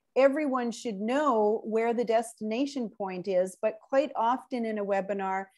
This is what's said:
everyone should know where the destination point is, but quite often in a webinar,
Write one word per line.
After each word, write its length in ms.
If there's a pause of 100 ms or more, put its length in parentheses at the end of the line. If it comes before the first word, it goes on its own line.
(160)
everyone 540
should 320
know 640
where 260
the 120
destination 840
point 400
is, 360
but 180
quite 340
often 480
in 140
a 80
webinar, 600 (120)